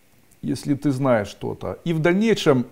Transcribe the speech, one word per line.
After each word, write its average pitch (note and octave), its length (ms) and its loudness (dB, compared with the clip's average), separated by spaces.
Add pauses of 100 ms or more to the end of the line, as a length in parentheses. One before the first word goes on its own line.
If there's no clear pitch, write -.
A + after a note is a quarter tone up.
(420)
Если C#3+ 340 -4
ты D3 160 -2
знаешь B2+ 360 0
что-то. - 580 -10
И E3+ 80 -2
в D#3+ 60 -2
дальнейшем F3 720 2